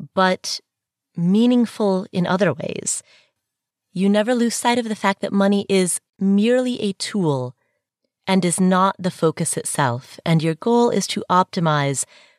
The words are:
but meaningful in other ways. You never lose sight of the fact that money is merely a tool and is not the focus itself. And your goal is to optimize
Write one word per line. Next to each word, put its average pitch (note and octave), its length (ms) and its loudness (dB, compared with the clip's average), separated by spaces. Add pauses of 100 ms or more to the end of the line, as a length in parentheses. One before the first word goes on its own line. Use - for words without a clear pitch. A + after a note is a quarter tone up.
(140)
but F#3 460 -2 (560)
meaningful G#3 960 0
in F3 140 -2
other F3+ 260 0
ways. - 500 -8 (920)
You F#3 160 0
never G#3+ 260 2
lose A#3+ 200 0
sight A#3+ 240 0
of A#3 100 -4
the G#3+ 60 -4
fact G3 280 -2
that - 100 -6
money G3 360 2
is F#3 300 0 (220)
merely A#3 600 2
a G3+ 100 -2
tool C#3+ 640 -4 (680)
and F#3+ 180 2
is F3 160 0
not F#3 380 2
the F3+ 120 -4
focus - 460 -2
itself. - 680 -4
And E3 180 2
your D#3+ 120 0
goal A#3+ 360 2
is G3 180 -2
to - 220 -6
optimize D#3 720 0 (340)